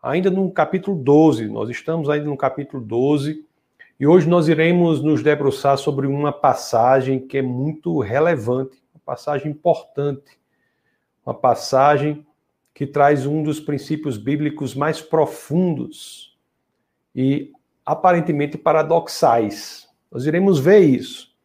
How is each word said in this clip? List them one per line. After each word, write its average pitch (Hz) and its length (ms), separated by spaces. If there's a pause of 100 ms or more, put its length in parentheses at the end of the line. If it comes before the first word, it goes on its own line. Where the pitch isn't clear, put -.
Ainda 175 280
no 190 200
capítulo 185 440
doze, 143 540
nós 110 220
estamos 156 400
ainda 147 160
no 143 100
capítulo 135 480
doze, 139 600 (520)
e 139 80
hoje 165 220
nós 170 180
iremos 165 560
nos 151 200
debruçar 139 560
sobre 139 280
uma 143 260
passagem 131 840
que 135 200
é 135 40
muito 147 560
relevante, 131 800 (180)
uma - 80
passagem 147 480
importante, 143 880 (840)
uma 127 80
passagem 143 960 (480)
que 143 120
traz 143 380
um 151 180
dos 151 160
princípios 147 600
bíblicos 143 560
mais 151 260
profundos - 1400 (760)
e 135 380 (340)
aparentemente 165 720
paradoxais. 151 1300 (220)
Nós 123 160
iremos 170 360
ver 185 180
isso. - 560 (100)